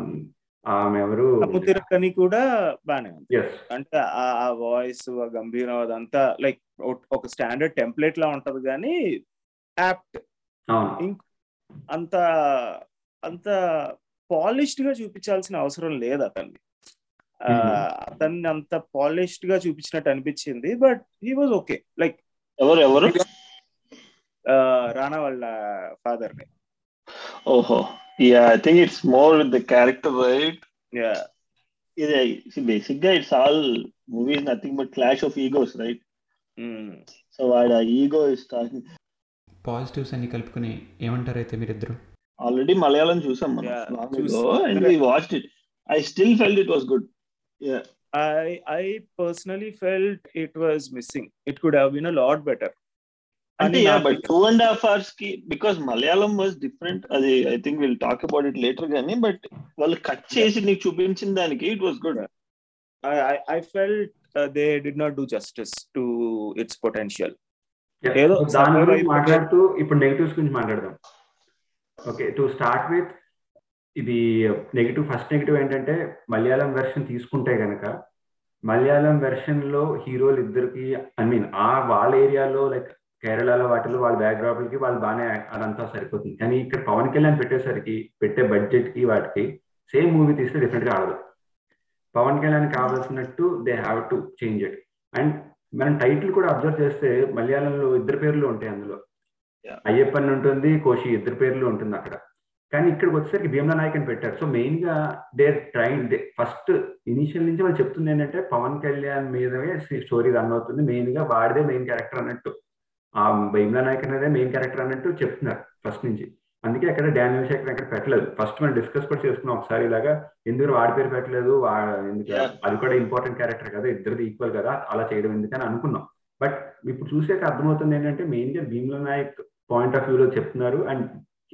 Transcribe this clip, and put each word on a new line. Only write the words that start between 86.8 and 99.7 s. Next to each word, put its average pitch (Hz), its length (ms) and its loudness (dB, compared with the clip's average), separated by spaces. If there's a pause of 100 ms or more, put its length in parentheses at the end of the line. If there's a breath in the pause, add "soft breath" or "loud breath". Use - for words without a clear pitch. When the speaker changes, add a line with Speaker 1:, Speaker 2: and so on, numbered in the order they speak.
Speaker 1:
పవన్ 117 280 0
కళ్యాణ్ 151 240 4
పెట్టేసరికి, 123 720 -4 (120)
పెట్టే 110 200 0
బడ్జెట్‌కి 104 640 2
వాటికి 107 560 0 (280)
సేమ్ 165 240 2
మూవీ 151 220 6
తీస్తే 131 260 -2
డెఫినెట్‌గా 113 320 0
ఆడదు. 95 220 -2 (1000)
పవన్ 135 280 2
కళ్యాణ్ 147 320 2
కావాల్సినట్టు 127 920 -2
they 117 140 -2
have 113 200 -2 (120)
to 110 40 0
change 107 480 -4
it. - 100 -10 (440)
And 151 120 2 (420)
మనం 143 240 0
టైటిల్ 151 340 2
కూడా 185 160 2
అబ్జర్వ్ 151 320 0
చేస్తే 135 520 2
మలయాళంలో 135 640 0
ఇద్దరు 120 220 -2
పేర్లు 151 280 2
ఉంటాయి 110 260 -4
అందులో. 101 280 -10 (680)
Speaker 3:
Yeah. - 200 -16